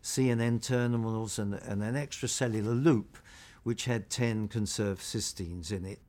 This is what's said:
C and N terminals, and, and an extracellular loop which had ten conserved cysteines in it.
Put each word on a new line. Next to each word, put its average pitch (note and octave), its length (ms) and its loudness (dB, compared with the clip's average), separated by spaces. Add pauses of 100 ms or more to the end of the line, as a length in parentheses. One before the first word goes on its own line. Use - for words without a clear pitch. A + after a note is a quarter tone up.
C C3 280 2
and A#2 120 4
N A#2 180 4
terminals, A2+ 760 0
and, G2+ 180 -2
and G#2 280 -4
an A2+ 120 0
extracellular A#2+ 880 0
loop C#3 340 4 (460)
which A#2 200 -2
had A#2 260 -2
ten A2+ 380 0
conserved G#2 540 -2
cysteines F2+ 720 -6
in F2+ 100 -4
it. F#2+ 260 -10